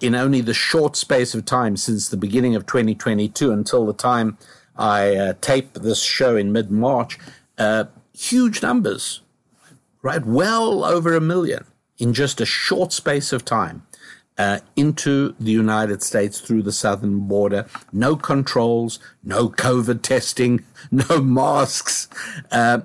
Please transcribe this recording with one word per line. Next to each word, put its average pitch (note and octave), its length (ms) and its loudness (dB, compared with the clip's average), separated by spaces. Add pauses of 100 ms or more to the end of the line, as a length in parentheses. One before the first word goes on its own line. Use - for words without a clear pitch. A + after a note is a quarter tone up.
in A#2+ 140 2
only C3 280 2
the A2+ 120 -2
short D3+ 420 0
space B2+ 380 0
of A2+ 100 -6
time A#2+ 320 0
since G#2 320 -4
the G#2+ 80 -6
beginning A2+ 380 0
of G2 120 -4
twenty A2 280 2
twenty-two A2 580 0
until G#2+ 340 2
the G#2 80 -2
time A#2 420 0 (400)
I, G2+ 400 2
uh, F#2+ 240 0
tape C3+ 340 0
this G#2 280 -2
show B2 340 2
in G2+ 160 0
mid-March, A2+ 680 0 (380)
uh, G#2+ 280 0 (280)
huge A#3+ 500 0
numbers, - 580 -2 (840)
right? C#3+ 220 -4
Well G3 600 2
over E3 300 2
a D#3+ 60 4
million E3+ 440 0 (340)
in A#2+ 140 2
just C3+ 280 -2
a - 60 -2
short - 460 -2
space C#3+ 400 -2
of B2+ 140 -4
time, E2 360 -4 (540)
uh, G2+ 220 0 (180)
into C#3+ 600 0
the A2 140 -2
United G#2+ 500 0
States G#2 380 -2
through A2 220 0
the G2 100 -4
southern G2+ 480 0
border. G2+ 460 0 (260)
No B2+ 240 2
controls, A#2 840 0 (240)
no G#2+ 260 0
covid B2 540 -2
testing, B2 640 0 (140)
<laughs> - 120 -20
no C3+ 320 2
masks, C#3 840 0 (420)
uh, A#2+ 340 4